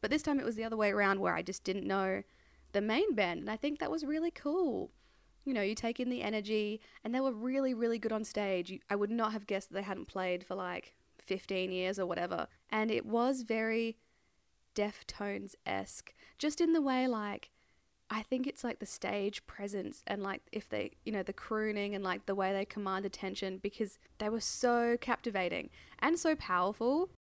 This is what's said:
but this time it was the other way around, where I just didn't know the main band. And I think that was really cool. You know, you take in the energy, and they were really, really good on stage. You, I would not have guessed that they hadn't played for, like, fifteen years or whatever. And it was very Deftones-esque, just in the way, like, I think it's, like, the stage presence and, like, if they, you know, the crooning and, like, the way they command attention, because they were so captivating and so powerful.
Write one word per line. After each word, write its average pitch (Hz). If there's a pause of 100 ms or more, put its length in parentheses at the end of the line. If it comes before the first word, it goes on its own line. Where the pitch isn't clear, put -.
but 208
this 302
time 294
it -
was 220
the 220
other 226
way 214
around, 196
where 196
I 165
just 185
didn't 190
know 196 (480)
the 202
main 269
band. 175
And 208
I 220
think 294
that -
was 311
really 320
cool. 294 (520)
You 269
know, 214
you 202
take 233
in 254
the 247
energy, 214 (240)
and 233
they 262
were 269
really, 254
really 233
good 220
on 220
stage. 190
You, 190 (100)
I 202
would 202
not 220
have 208
guessed 196
that -
they 196
hadn't 190
played 185
for, 185
like, 180 (240)
fifteen 185
years 185
or 190
whatever. 175 (200)
And 220
it 220
was 240
very 226 (760)
Deftones-esque, - (240)
just 294
in 330
the 330
way, 262
like, 214 (580)
I 214
think 254
it's, -
like, 240
the 208
stage 208
presence 202
and, 202
like, 196 (100)
if 214
they, - (120)
you 220
know, 202
the 196
crooning 208
and, 196
like, 190
the 196
way 190
they 196
command 196
attention, 190
because 202 (180)
they 214
were 226
so 240
captivating 202 (300)
and 320
so 320
powerful. 233 (120)